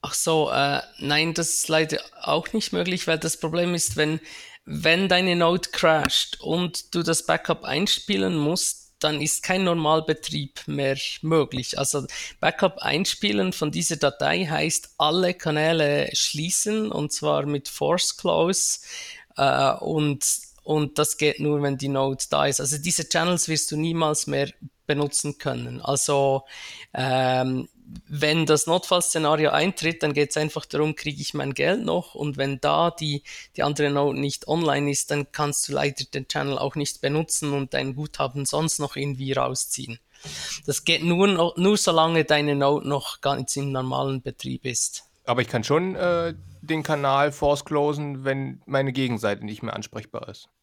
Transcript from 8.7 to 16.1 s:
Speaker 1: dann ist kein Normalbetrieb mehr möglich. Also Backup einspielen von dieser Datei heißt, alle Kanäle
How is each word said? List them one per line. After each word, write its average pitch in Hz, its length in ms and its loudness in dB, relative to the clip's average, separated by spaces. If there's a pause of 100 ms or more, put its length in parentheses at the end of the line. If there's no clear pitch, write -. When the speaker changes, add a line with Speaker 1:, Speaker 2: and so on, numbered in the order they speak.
Speaker 1:
dann 151 220 0
ist 156 220 -2
kein 190 200 0
Normalbetrieb 156 1040 0
mehr 139 300 -2 (240)
möglich. 151 580 0
Also 139 260 -2 (360)
Backup - 380 2
einspielen 190 760 0
von 151 180 -2
dieser 165 240 -2
Datei 151 500 0
heißt, 156 520 -2
alle 175 380 2
Kanäle 151 760 2